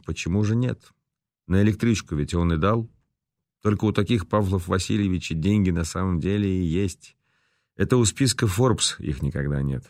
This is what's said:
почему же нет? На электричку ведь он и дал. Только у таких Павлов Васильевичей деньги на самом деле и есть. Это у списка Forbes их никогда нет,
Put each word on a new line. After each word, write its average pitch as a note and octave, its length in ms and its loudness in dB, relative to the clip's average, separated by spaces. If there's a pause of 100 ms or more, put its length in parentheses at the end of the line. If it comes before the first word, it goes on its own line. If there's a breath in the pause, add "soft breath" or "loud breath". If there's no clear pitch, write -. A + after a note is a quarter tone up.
почему F2 380 -2
же G#2+ 120 0
нет? A#2+ 380 -4 (540)
На F#2+ 140 4
электричку G#2+ 540 0
ведь D2 180 -4
он E2+ 200 2
и E2 40 0
дал. A2 320 0 (720)
Только G#2 240 0
у G#2 60 2
таких G2+ 380 0
Павлов F#2+ 380 0
Васильевичей F#2+ 680 -2
деньги F#2+ 340 2
на E2+ 140 0
самом F2+ 360 -2
деле G2 300 -2
и F#2 160 -2
есть. F2+ 520 -4 (580)
Это G2+ 220 2
у A#2 80 4
списка B2 400 0
Forbes A2 540 2
их D2 240 -4
никогда C#2+ 400 -2
нет, C2+ 260 -4